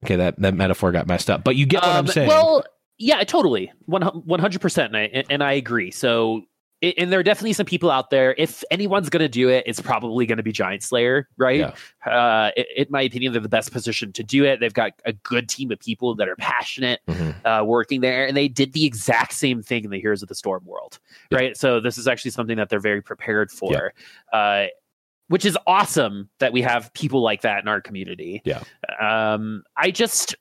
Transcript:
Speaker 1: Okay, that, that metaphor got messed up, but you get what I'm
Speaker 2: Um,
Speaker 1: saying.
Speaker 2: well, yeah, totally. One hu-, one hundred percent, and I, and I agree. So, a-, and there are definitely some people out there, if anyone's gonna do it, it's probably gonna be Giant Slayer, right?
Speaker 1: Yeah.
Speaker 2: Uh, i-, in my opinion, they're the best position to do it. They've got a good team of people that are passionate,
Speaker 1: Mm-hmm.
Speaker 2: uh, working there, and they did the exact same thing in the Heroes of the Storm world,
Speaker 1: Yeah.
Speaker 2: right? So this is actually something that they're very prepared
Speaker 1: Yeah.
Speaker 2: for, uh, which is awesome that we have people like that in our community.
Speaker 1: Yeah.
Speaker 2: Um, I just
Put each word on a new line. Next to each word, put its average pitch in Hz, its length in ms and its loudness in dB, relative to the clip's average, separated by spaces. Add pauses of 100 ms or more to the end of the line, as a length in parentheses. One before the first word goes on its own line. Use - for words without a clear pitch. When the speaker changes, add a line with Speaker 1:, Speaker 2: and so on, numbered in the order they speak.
Speaker 1:
Okay, 95 120 0
that, 90 240 0
that 95 140 2
metaphor 92 360 2
got 87 160 0
messed 87 240 0
up, - 140 -2
but 131 100 2
you 139 100 2
get 175 180 2
what 175 80 4
I'm 175 80 4
Speaker 2:
Um, 143 100 0
Speaker 1:
saying. 151 180 2
Speaker 2:
well, 311 380 6 (340)
yeah, 226 240 2
totally. 160 500 2 (140)
One 180 160 0
hu-, 175 220 -2
one 165 160 0
hundred 180 200 0
percent, 135 360 0
and - 0 -
I, 110 340 -2
and 143 140 0
I 139 80 2
agree. 117 400 -2
So, 113 500 0 (400)
a-, 175 160 2
and 180 140 0
there 190 80 4
are - 20 0
definitely 208 300 2
some 196 140 -2
people 175 240 0
out 131 200 0
there, 131 260 6
if - 360 -2
anyone's 196 380 0
gonna 156 180 2
do 123 200 4
it, 127 180 6
it's 113 140 -6
probably 117 460 0
gonna 113 160 -2
be 110 80 -4
Giant 101 320 -2
Slayer, 127 540 2
right? 131 240 2
Speaker 1:
Yeah. - 120 -2 (320)
Speaker 2:
Uh, 110 520 2
i-, 123 80 0 (120)
in 139 140 0
my 139 120 0
opinion, 127 300 -2
they're 117 80 0
the 107 80 -6
best 110 240 -2
position 110 420 -6
to 117 100 -8
do 139 200 2
it. 135 140 2
They've 113 160 -2
got 110 180 0 (120)
a 117 80 -4
good 120 360 -4
team 131 220 -6
of 104 80 -6
people 117 380 -4
that 104 120 -2
are 90 80 -8
passionate, 123 720 -4
Speaker 1:
Mm-hmm. 82 380 -4
Speaker 2:
uh, 113 160 2
working 117 380 0
there, 127 260 0
and 135 100 -2
they 143 120 2
did 131 240 0
the 156 120 0
exact 120 500 0
same 127 280 -2
thing 113 220 -4
in 104 60 -8
the 98 100 -6
Heroes 104 220 0
of 98 60 -16
the 98 60 -14
Storm 92 320 -6
world, - 320 -14 (320)
Speaker 1:
Yeah. 135 80 2
Speaker 2:
right? 127 180 -2
So 127 220 2
this 113 180 -2
is 120 120 -2
actually 123 240 -2
something 117 240 -4
that 107 140 -2
they're 104 100 0
very 104 220 0
prepared 104 500 -4
Speaker 1:
Yeah. - 60 -20
Speaker 2:
for, 90 360 -2 (380)
uh, 104 340 2 (640)
which 180 180 0
is 175 100 2 (100)
awesome 123 640 0 (120)
that 127 120 2
we 123 100 2
have 120 300 -2
people 127 300 0
like 107 180 0
that 101 220 -2
in 104 60 -6
our 104 120 0
community. 92 640 -12
Speaker 1:
Yeah. - 180 -4 (380)
Speaker 2:
Um, 107 640 -2 (140)
I 170 140 0
just - 500 -4